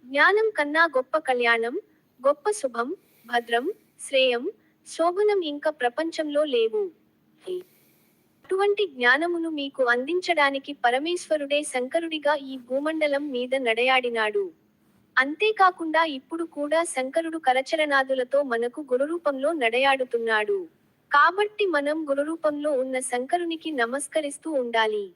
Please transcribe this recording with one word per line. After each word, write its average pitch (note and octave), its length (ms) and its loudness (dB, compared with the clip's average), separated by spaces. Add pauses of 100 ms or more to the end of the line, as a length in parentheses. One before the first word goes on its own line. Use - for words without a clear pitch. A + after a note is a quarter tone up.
జ్ఞానం F4 460 4
కన్నా D4+ 340 2
గొప్ప C4+ 340 0
కళ్యాణం, A#3+ 580 0 (440)
గొప్ప D4 300 0
శుభం, B3+ 460 -4 (300)
భద్రం, A#3+ 460 -2 (280)
శ్రేయం, C4 500 0 (360)
శోభనం F#4+ 560 2
ఇంకా D4 280 -2
ప్రపంచంలో D4+ 760 -2
లేవు. A3+ 460 0 (1500)
అటువంటి G4+ 420 2
జ్ఞానమును D#4 640 2
మీకు C#4 340 -2
అందించడానికి C#4 880 0
పరమేశ్వరుడే D4 920 0
శంకరుడిగా D4 720 -2
ఈ C4+ 240 -8
భూమండలం C#4+ 720 -2
మీద B3 240 -4
నడయాడినాడు. A#3 880 0 (760)
అంతేకాకుండా E4 880 2
ఇప్పుడు D#4+ 400 -6
కూడా D#4 400 0
శంకరుడు E4 540 -4
కరచరణాదులతో C4+ 1040 0
మనకు A#3+ 380 -2
గురురూపంలో C#4+ 720 -2
నడయాడుతున్నాడు. A#3 1040 0 (540)
కాబట్టి G4 560 2
మనం D4+ 440 0
గురురూపంలో D4 640 -2
ఉన్న C4 280 -2
శంకరునికి D#4 720 -4
నమస్కరిస్తూ C#4+ 800 -4
ఉండాలి. A3+ 520 0 (120)